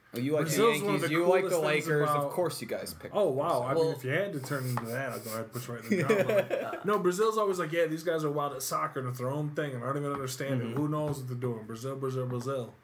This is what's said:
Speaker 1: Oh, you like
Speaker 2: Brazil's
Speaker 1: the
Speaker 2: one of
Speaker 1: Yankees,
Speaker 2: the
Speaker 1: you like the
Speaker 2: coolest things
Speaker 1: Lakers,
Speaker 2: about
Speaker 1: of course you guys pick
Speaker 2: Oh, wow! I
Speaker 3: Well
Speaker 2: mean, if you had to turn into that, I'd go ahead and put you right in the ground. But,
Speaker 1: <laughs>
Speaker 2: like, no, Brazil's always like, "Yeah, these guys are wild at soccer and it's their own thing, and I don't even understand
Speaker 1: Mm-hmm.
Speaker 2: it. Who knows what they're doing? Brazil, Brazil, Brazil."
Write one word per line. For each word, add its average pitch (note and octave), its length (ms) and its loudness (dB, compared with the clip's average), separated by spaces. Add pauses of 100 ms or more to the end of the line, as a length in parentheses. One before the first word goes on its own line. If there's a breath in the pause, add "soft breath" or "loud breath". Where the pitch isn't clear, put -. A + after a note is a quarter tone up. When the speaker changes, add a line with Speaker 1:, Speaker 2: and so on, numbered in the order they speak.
(140)
Speaker 1:
Oh, A#2+ 40 -8
you C3+ 140 0
like D3+ 100 4
Speaker 2:
Brazil's G3 380 4
Speaker 1:
the - 60 -2
Speaker 2:
one D3+ 100 2
of C#3 60 2
Speaker 1:
Yankees, E3 60 2
Speaker 2:
the D3+ 60 0
Speaker 1:
you E3+ 120 4
like F#3 180 6
the F3+ 60 0
Speaker 2:
coolest D#3+ 220 4
things D3+ 140 2
Speaker 1:
Lakers, D3+ 240 4
Speaker 2:
about D3 160 2
Speaker 1:
of C#3+ 60 -4
course - 280 0
you A2+ 60 -8
guys F#2+ 280 -6
pick - 200 -12
Speaker 2:
Oh, G3 160 4
wow! C#3 320 2
I C3 120 0
Speaker 3:
Well D#3+ 120 4
Speaker 2:
mean, - 80 0
if B2+ 100 -8
you C3 60 -2
had F3+ 240 0
to C#3 60 -6
turn C3 260 -4
into A#2 200 -2
that, A#2+ 260 -4
I'd A2+ 120 -6
go A2+ 60 -6
ahead A2+ 140 -4
and - 80 -16
put B2 160 -8
you A#2+ 60 -8
right - 100 -10
in - 60 0
the F3+ 140 4
ground. G3+ 440 4
But, - 140 -2
Speaker 1:
<laughs> A2 100 -6
Speaker 2:
like, - 140 -8
no, G3+ 120 4
Brazil's F#3+ 400 2
always G3 200 2
like, D#3 140 -2
"Yeah, E3+ 140 2
these D#3 160 -2
guys D#3+ 220 0
are D3 60 2
wild C#3+ 240 -2
at C3+ 80 -8
soccer D3+ 380 -2
and B2+ 80 -4
it's B2 100 -6
their B2 120 -2
own D3 200 -2
thing, D3 240 -4
and A#2 100 -6
I B2+ 40 -4
don't C#3+ 100 -2
even C#3+ 140 -2
understand C3+ 500 -2
Speaker 1:
Mm-hmm. A2+ 100 -4
Speaker 2:
it. B2 40 -4
Who D3+ 120 0
knows D3+ 300 -2
what B2+ 100 -8
they're B2 80 -6
doing? A#2+ 300 -4
Brazil, A#2 300 -8
Brazil, B2+ 300 -2
Brazil." B2 580 -4